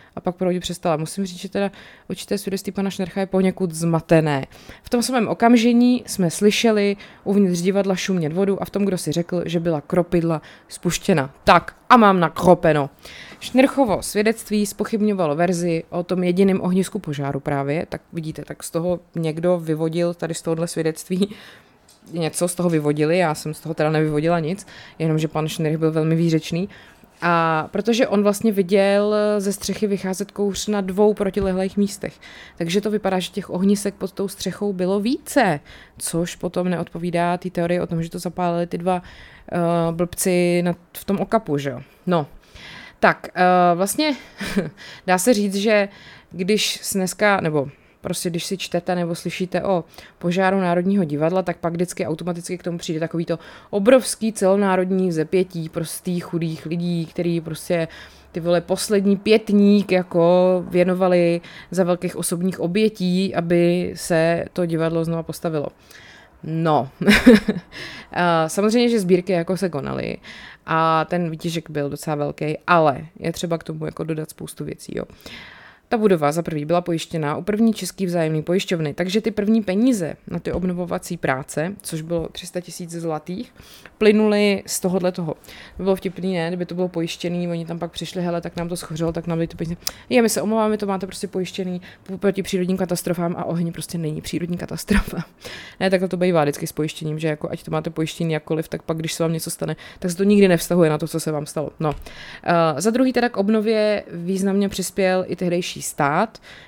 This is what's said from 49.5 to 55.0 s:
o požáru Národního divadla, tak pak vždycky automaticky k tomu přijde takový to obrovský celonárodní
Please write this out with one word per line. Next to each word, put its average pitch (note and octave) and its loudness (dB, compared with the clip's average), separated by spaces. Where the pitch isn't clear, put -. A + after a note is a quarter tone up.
o F#3 0
požáru F#3+ 2
Národního F3+ 2
divadla, D#3+ 0
tak F3+ -4
pak E3 -4
vždycky F3 -2
automaticky E3+ -6
k - -14
tomu E3+ -4
přijde E3 -4
takový E3 -2
to E3 -4
obrovský A3 4
celonárodní F#3 2